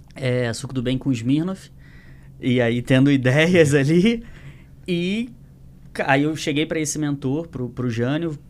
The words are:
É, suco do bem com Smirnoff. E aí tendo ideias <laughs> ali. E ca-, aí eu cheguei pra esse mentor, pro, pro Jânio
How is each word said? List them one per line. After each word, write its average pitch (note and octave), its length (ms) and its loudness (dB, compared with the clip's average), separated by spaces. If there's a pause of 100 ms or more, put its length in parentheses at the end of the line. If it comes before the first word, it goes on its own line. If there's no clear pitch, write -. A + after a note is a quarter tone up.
(140)
É, B2 380 -2
suco B2+ 220 -10
do B2+ 80 -2
bem B2+ 160 -2
com C#3 140 -2
Smirnoff. D3 580 -2 (720)
E B2 200 2
aí A#2+ 220 0
tendo C3 280 4
ideias D3 640 4
<laughs> - 0 -
ali. F3 500 2 (600)
E F#3 440 -4 (640)
ca-, - 180 -2
aí C#3 140 4
eu D#3 120 0
cheguei D3+ 300 -2
pra D#3+ 140 -4
esse D3+ 180 -4
mentor, C#3+ 500 -2
pro, B2 200 -8
pro B2 220 -6
Jânio C#3+ 460 -2 (140)